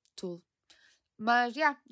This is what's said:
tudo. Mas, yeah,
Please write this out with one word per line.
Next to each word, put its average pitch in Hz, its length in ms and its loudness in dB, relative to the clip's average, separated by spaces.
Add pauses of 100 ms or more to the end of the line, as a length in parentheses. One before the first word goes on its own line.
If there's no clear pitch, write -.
(140)
tudo. 175 300 -10 (760)
Mas, 240 380 0
yeah, 294 240 0 (120)